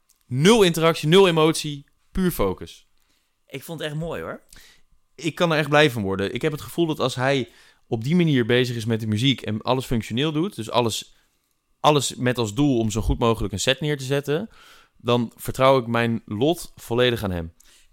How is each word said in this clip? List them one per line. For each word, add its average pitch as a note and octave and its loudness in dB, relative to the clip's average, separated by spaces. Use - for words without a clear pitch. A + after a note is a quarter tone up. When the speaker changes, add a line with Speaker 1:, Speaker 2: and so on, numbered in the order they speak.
Speaker 1:
Nul F#3+ 6
interactie, D#3+ 2
nul F#3+ 8
emotie, D#3 0
puur F#3 0
focus. F#2 -4
Speaker 2:
Ik C3+ -14
vond E3 -12
het D3+ -8
echt D3 -8
mooi, D#3 -8
hoor. G2+ -12
Speaker 1:
Ik D3+ -6
kan E3+ 2
er D3+ 2
echt D3 -2
blij D3+ 6
van A#2 -4
worden. F#2+ -2
Ik A#2+ -8
heb D#3 -2
het D3 -8
gevoel - -4
dat D#3 -4
als A#2+ -2
hij C3 -2
op A2+ -6
die D3 0
manier D3+ 2
bezig A#2+ 2
is A2+ -8
met A2+ 0
de A2+ -8
muziek A2 2
en G#2+ -6
alles B2+ -2
functioneel B2 -2
doet, E3 -4
dus A2 -10
alles, - -2
alles C#3+ 2
met B2 -2
als A2 -2
doel C3+ 2
om A2+ 0
zo A2 -2
goed B2+ -2
mogelijk A2+ 0
een F#2+ -4
set C3 -2
neer D3 -2
te C#3 -12
zetten, C#3+ -4
dan A#2+ 0
vertrouw C3 2
ik A#2 -4
mijn A#2 -2
lot C#3 -2
volledig A#2 0
aan G2 -4
hem. E2 -8